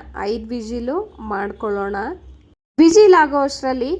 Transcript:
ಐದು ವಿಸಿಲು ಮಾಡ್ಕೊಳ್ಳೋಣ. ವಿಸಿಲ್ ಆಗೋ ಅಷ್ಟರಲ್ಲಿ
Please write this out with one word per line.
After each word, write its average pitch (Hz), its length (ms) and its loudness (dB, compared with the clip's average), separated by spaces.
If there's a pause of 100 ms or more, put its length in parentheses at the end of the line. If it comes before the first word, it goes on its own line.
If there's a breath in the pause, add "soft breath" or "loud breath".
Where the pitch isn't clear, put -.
(200)
ಐದು 220 260 -8
ವಿಸಿಲು 240 500 -8 (320)
ಮಾಡ್ಕೊಳ್ಳೋಣ. 202 680 -8 (840)
ವಿಸಿಲ್ 359 360 8
ಆಗೋ 294 260 2
ಅಷ್ಟರಲ್ಲಿ 269 600 -4